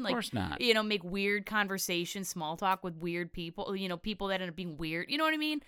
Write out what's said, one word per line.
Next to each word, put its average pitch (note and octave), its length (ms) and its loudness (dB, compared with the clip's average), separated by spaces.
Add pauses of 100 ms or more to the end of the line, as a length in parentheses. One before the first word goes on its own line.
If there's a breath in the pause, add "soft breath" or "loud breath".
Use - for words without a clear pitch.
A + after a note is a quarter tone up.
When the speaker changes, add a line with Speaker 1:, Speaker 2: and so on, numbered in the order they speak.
Speaker 1:
Of - 40 -
Speaker 2:
Like, C4 80 2
Speaker 1:
course A#3+ 180 -2
not. - 300 -2
Speaker 2:
you A#3+ 120 8
know, A3 100 6
make G#3 200 2
weird G3 420 2
conversation, F#3+ 800 0
small D#3+ 320 -4
talk F#3+ 260 2
with F3 140 -4
weird E3+ 380 -2
people, F3 420 -4
you F#3+ 140 -2
know, F3 80 -2
people G3+ 300 -4
that F#3+ 140 2
end F3+ 100 -4
up D#3 40 -14
being E3 220 -6
weird, E3 320 -2
you C#4+ 80 0
know D#4 80 4
what D#4 80 4
I D#4 40 0
mean? D4+ 300 0